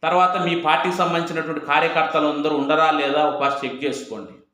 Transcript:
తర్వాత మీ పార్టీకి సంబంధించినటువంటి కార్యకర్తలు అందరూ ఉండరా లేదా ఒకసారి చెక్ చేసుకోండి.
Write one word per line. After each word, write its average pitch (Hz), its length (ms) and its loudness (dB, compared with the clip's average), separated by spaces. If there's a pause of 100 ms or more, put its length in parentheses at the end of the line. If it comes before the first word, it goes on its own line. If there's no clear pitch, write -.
తర్వాత 180 380 4
మీ 170 180 0
పార్టీకి 165 380 0
సంబంధించినటువంటి 165 680 -2
కార్యకర్తలు 156 600 2
అందరూ 147 280 0
ఉండరా 156 360 2
లేదా 147 340 2
ఒకసారి 139 420 -2
చెక్ 127 160 -8
చేసుకోండి. 127 500 -8 (200)